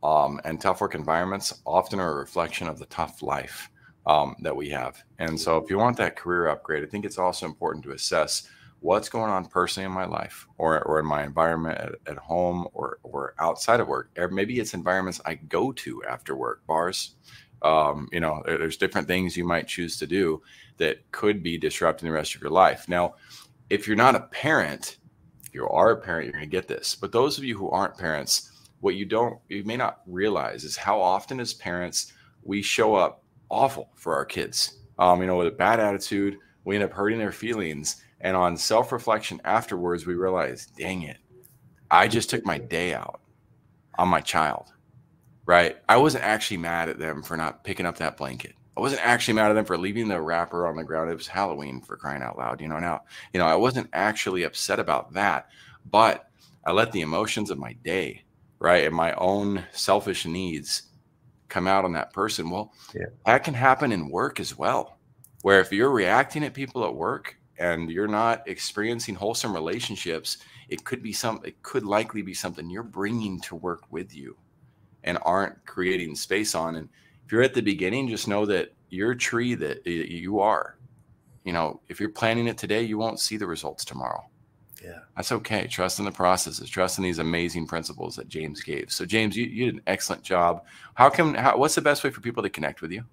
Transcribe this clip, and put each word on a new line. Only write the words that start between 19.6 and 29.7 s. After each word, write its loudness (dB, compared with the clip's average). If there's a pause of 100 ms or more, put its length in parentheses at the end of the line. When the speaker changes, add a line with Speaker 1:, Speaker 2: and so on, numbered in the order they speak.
Speaker 1:
choose -6
to -6
do 0 (340)
that -2
could 0
be -4
disrupting 0
the -2
rest -4
of -18
your -4
life. 6
Now, 0 (560)
if -2
you're 2
not 8
a 0
parent, -2 (460)
if -18
you -6
are 4
a 4
parent, -6
you're -10
gonna -8
get -4
this. -6
But -8
those 2
of -10
you -6
who -4
aren't -2
parents, -2 (280)
what 2
you -4
don't, 0 (100)
you -8
may -6